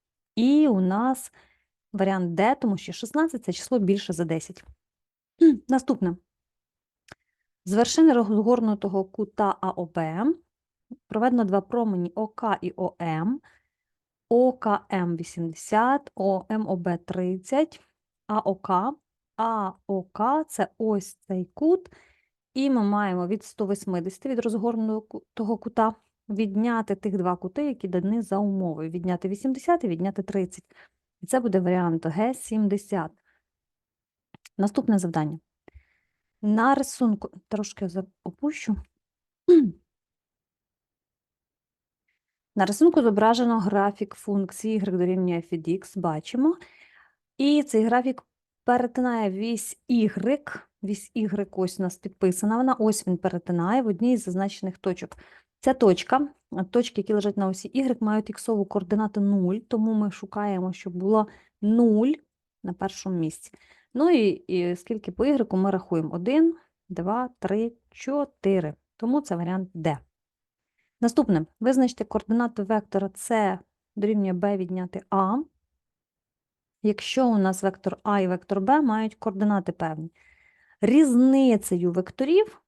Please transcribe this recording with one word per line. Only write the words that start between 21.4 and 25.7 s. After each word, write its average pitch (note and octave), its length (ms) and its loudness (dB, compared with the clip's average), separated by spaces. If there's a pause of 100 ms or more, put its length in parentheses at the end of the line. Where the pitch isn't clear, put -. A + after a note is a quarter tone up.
кут, F4+ 440 0 (640)
і C4+ 160 0
ми A#3+ 140 2
маємо G3+ 440 0
від G3+ 160 -4
сто - 240 -6
вісімдесят, F#3+ 580 -4
від C4 140 -4
розгорнутого A3 640 -2
ку-, - 220 -16 (100)
того A3 240 -4
кута, A3 360 0 (360)